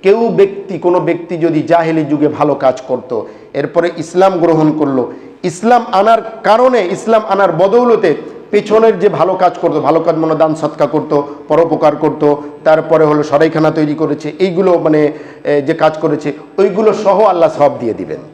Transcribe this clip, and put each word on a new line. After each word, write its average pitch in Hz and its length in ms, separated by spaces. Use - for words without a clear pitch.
কেউ 226 260
ব্যক্তি, 190 520
কোনো 175 200
ব্যক্তি 170 380
যদি 156 240
জাহেলি 160 440
যুগে 147 220
ভালো 147 280
কাজ 131 260
করত, 120 400
এরপরে 165 440
ইসলাম 185 400
গ্রহণ 156 400
করলো, 135 340
ইসলাম 226 480
আনার 214 520
কারণে, 226 480
ইসলাম 214 380
আনার 196 220
বদৌলতে 202 640
পেছনের 214 480
যে 196 100
ভালো 180 260
কাজ 175 260
করতো, 151 200
ভালো 151 180
কাজ 160 160
মানে 160 200
দান 156 200
সৎকা 151 300
করতো, 147 420
পরোপকার 151 480
করতো, 147 480
তারপরে 160 420
হলো 151 180
সরাইখানা 156 480
তৈরি 151 240
করেছে, 147 440
এইগুলো 180 400
মানে, 151 320
এ, 147 180
যে 143 120
কাজ 156 240
করেছে, 151 360
ওইগুলো 202 360
সহ 196 300
আল্লাহ 175 340
সওয়াব 139 220
দিয়ে 113 140
দিবেন। 90 260